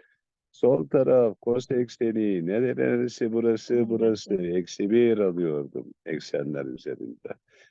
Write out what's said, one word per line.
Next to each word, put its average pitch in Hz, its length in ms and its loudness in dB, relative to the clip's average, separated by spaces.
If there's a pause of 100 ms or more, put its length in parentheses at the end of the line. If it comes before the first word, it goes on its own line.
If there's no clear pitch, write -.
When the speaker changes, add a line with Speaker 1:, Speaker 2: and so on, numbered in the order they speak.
(500)
Speaker 1:
Sol 143 380 2
taraf 127 540 4
cos 123 280 -2
ekseni. 110 760 -2
Ne, 104 160 0
neresi 123 720 -2
burası? 113 420 0
Speaker 2:
Hı, 120 140 2
Speaker 1:
Burası. 113 420 0
Speaker 2:
burası. 98 120 0 (160)
Speaker 1:
Eksi 98 320 -4
bir 117 280 4
alıyordum 80 720 -2 (140)
eksenler 71 580 -6
üzerinde. - 640 -10 (420)